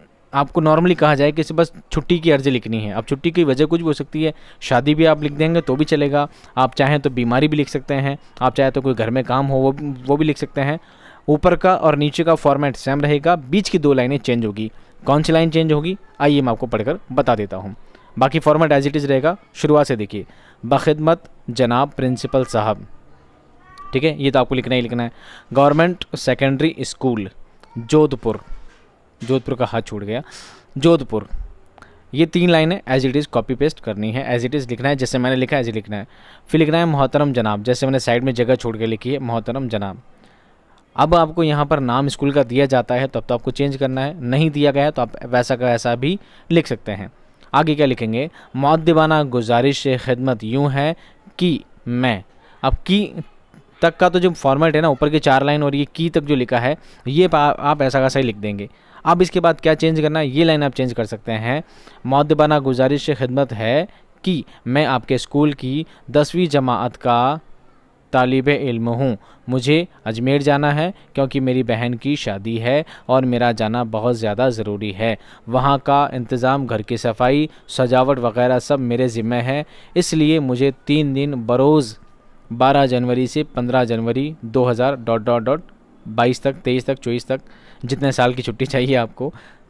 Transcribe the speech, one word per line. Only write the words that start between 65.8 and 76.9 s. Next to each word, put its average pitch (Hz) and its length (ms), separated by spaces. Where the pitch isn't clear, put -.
दसवीं 151 360
जमात 123 480
का 123 440
तालिब 131 360
इल्म 120 400
हूँ, 117 280
मुझे 131 380
अजमेर 123 360
जाना 143 300
है 160 220
क्योंकि 139 240
मेरी 131 240
बहन 120 300
की 135 220
शादी 110 420
है 127 280
और 131 160
मेरा 123 260
जाना 113 320
बहुत 113 320
ज़्यादा 113 340
ज़रूरी 104 420
है। 107 260
वहाँ 135 300
का 139 340
इंतज़ाम, 127 540
घर 113 140
की 117 160